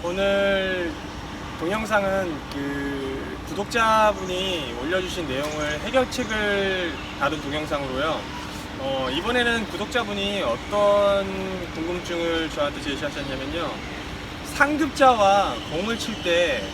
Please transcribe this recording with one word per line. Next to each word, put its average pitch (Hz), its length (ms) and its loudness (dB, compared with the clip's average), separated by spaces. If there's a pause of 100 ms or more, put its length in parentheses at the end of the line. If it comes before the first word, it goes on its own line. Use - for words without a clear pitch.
오늘 190 880 2 (640)
동영상은 196 720 2 (220)
그 139 840 -4 (100)
구독자분이 190 1300 2
올려주신 180 440 -2
내용을 151 520 -2
해결책을 208 1120 0 (260)
다룬 147 220 0
동영상으로요. 143 800 -2 (600)
어, 262 300 -2
이번에는 240 580 2
구독자분이 202 760 -2
어떤 202 840 4 (480)
궁금증을 165 800 -2
저한테 147 320 -2
제시하셨냐면요. 143 840 -4 (840)
상급자와 240 1000 6 (160)
공을 208 260 -2
칠 214 240 -6
때 170 400 2 (120)